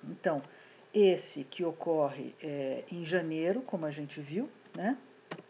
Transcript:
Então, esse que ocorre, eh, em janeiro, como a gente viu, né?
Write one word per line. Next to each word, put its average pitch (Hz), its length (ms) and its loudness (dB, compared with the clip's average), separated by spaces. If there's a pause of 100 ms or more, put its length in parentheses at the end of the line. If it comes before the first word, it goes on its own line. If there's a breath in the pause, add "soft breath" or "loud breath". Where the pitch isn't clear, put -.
Então, 151 400 0 (500 loud breath)
esse 180 520 6
que - 180 -4
ocorre, 160 800 0
eh, 139 480 -4
em 175 140 -6
janeiro, 165 560 0
como 180 240 -4
a 151 60 -2
gente 147 280 -8
viu, 156 300 -4 (260)
né? 214 220 0 (520)